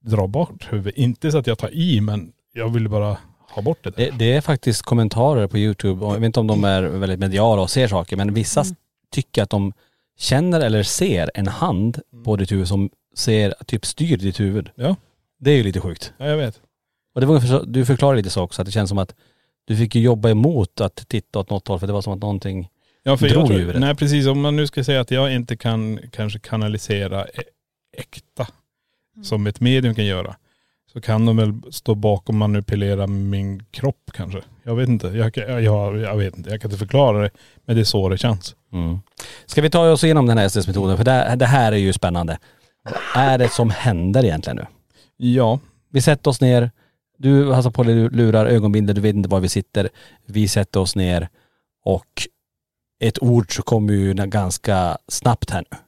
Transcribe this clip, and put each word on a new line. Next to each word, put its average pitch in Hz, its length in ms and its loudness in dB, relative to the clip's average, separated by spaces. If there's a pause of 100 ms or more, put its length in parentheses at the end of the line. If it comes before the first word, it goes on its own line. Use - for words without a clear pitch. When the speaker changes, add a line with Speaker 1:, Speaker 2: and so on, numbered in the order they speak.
Speaker 1:
dra 107 220 0
bort 139 460 -6
huvudet. 101 240 -6
Inte 135 340 0
så 151 60 2
att 127 100 -2
jag 113 100 -2
tar - 160 -8
i, 160 280 2
men 104 300 -4 (220)
jag 113 200 -4
vill 113 160 0
bara 104 280 -2 (340)
ha 104 100 -8
bort 151 220 -2
det 92 60 -6
där. 113 160 -2
Speaker 2:
Det, - 120 -6
det 117 160 2
är 147 80 2
faktiskt 127 400 -2
kommentarer 117 680 2
på 107 100 -4
YouTube, 104 480 -2
och 104 100 -2
jag 107 40 -4
vet 117 60 0
inte 117 140 0
om 110 80 0
de 104 160 2
är 95 200 2
väldigt 92 360 -2
mediala 101 420 2
och 90 80 -2
ser 131 180 0
saker, 92 300 -4
men 101 160 -2
vissa 113 280 -2
Speaker 3:
Mm. 185 140 -4 (360)
Speaker 2:
tycker - 320 -2
att 95 60 -4
de 98 240 -2 (440)
känner 165 440 0
eller 110 220 2
ser - 500 -2
en 95 140 -4
hand 117 520 -2 (140)
Speaker 1:
Mm. 117 100 -20
Speaker 2:
på 107 120 0
ditt 98 160 -2
huvud 95 160 0
som 98 220 -2 (260)
ser, 107 380 0 (120)
typ - 200 -6
styr 156 320 -2
ditt 95 220 -4
huvud. 101 360 -2
Speaker 1:
Ja. 156 200 -2 (440)
Speaker 2:
Det 139 120 2
är 147 40 6
ju 123 80 4
lite 101 180 -2
sjukt. - 360 -10
Speaker 1:
Ja, 135 100 -12
jag 151 100 -2
vet. 123 240 -6 (540)
Speaker 2:
Och 123 60 0
det 131 60 2
var 156 80 4
ungefär 127 240 2
så, - 60 -6
du 123 200 0
förklarade 135 320 2
lite 95 120 -2
så 92 120 -4
också, 90 200 -6
att 92 40 -2
det 98 60 -10
känns 101 180 0
som 101 80 -2
att 95 180 -4 (500)
du 110 120 -2
fick 113 180 0
ju 117 60 4
jobba 113 280 4
emot 113 520 2
att - 260 -6
titta - 320 -6
åt 92 100 -6
något 101 180 -6
håll, 90 120 -4
för 95 80 -6
det 101 60 -4
var 101 80 -2
som 101 120 -6
att 92 60 -10
någonting 98 500 -6 (340)
Speaker 1:
Ja, 135 140 0
för 143 120 2
Speaker 2:
drog - 120 4
Speaker 1:
jag 147 60 2
tror, 101 100 4
Speaker 2:
i 90 40 2
huvudet. 87 200 -2
Speaker 1:
nej, 143 140 0
precis. 143 320 0
Om 139 140 0
man 147 140 0
nu 147 120 0
ska 139 160 -6
säga 135 180 0
att 120 100 -4
jag 131 220 0
inte 120 240 -4
kan 110 420 -4 (120)
kanske 104 280 -8
kanalisera 104 880 -4
ä-, - 40 -18 (680)
äkta - 500 -12 (680)
Speaker 3:
Mm. 110 100 -20
Speaker 1:
som 104 220 -2
ett 101 140 -6
medium 123 340 2
kan 107 100 -2
göra, 92 300 -4 (580)
så 110 80 -12
kan 110 240 2
de 113 120 4
väl 107 160 2 (180)
stå - 240 -2
bakom 104 460 -2
och 104 80 2
manipulera 101 580 -2
min 98 580 -4
kropp - 480 -8
kanske. 92 280 -10 (220)
Jag 117 120 -4
vet 127 140 0
inte. 107 180 0
Jag, 110 300 -2
jag, 120 240 -4
jag, 104 380 2
jag 107 180 -4
vet 98 200 -4
inte. 92 120 -14
Jag 107 120 -6
kan 104 100 -8
inte 98 80 -8
förklara 107 420 2
det, 104 80 0 (360)
men 117 100 0
det 113 60 4
är 104 40 2
så 95 240 0
det 95 80 0
känns. 107 380 -4 (180)
Speaker 2:
Mm. 85 260 -4 (460)
Ska - 160 0
vi 156 80 2
ta 165 220 6
oss 151 120 4
igenom 156 220 4
den 117 120 4
här 101 80 4
S 95 120 0
S-metoden? 95 400 0
För 107 60 2
det, 127 340 2
det 123 80 4
här 117 260 4
är 107 60 2
ju 95 160 2
spännande. 85 440 -2 (800)
Vad 127 80 4
är 131 140 4
det 123 120 2
som 117 200 0
händer 101 560 0
egentligen 80 320 -2
nu? - 80 -10 (520)
Speaker 1:
Ja. 123 420 2 (300)
Speaker 2:
Vi 135 120 2
sätter 147 300 2
oss 123 100 -2
ner. 123 300 4 (460)
Du 139 280 4
har 131 180 4
satt 123 100 0
på 127 100 0
dig 117 260 4
lurar, 110 360 4
ögonbindel, 104 500 4
du 101 60 0
vet 104 140 2
inte 98 140 0
var 95 100 2
vi 95 100 0
sitter. 98 400 -2 (360)
Vi 107 220 0
sätter 98 320 0
oss 92 160 -2
ner 90 340 0 (560)
och - 420 -4 (760)
ett 110 200 -2
ord 120 320 2
så - 60 -6
kommer 107 320 0
ju 98 200 2
na-, 98 120 -2
ganska 92 720 -2 (100)
snabbt - 420 -2
här - 220 -6
nu. - 60 -18 (100)